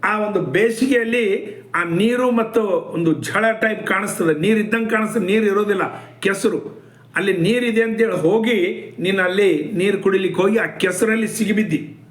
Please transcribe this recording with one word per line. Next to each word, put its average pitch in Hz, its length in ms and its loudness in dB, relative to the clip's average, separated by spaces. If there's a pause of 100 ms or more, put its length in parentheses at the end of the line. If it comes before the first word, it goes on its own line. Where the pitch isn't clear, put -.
ಆ 214 160 0
ಒಂದು 202 220 -2
ಬೇಸಿಗೆಯಲ್ಲಿ 226 1120 0 (200)
ಆ 170 80 0
ನೀರು 233 480 2
ಮತ್ತು 226 360 2
ಒಂದು 165 560 0
ಝಳ 220 280 0
ಟೈಪ್ 220 360 -2
ಕಾಣಿಸ್ತದೆ, 180 520 0
ನೀರು 214 200 2
ಇದ್ದಂಗೆ 220 300 -2
ಕಾಣಿಸ್ತದೆ, 220 360 0
ನೀರು 214 200 2
ಇರೋದಿಲ್ಲ, 202 360 2 (380)
ಕೆಸರು. - 640 -2 (320)
ಅಲ್ಲಿ 180 220 2
ನೀರಿದೆ 226 460 2
ಅಂತೇಳಿ 226 300 0
ಹೋಗಿ 202 840 0
ನೀನು 190 240 0
ಅಲ್ಲಿ 180 500 2
ನೀರು 190 240 0
ಕುಡಿಲಿಕ್ಕೆ 190 440 0
ಹೋಗಿ 214 160 4
ಆ 196 80 2
ಕೆಸರಲ್ಲಿ 214 640 0
ಸಿಗಿಬಿದ್ದಿ. 196 680 -2 (140)